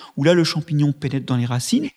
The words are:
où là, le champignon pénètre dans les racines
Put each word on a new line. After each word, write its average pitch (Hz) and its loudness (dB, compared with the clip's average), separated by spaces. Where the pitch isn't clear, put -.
où 139 -2
là, 165 6
le 175 4
champignon 147 -2
pénètre 135 -6
dans 127 -2
les 120 0
racines 123 -2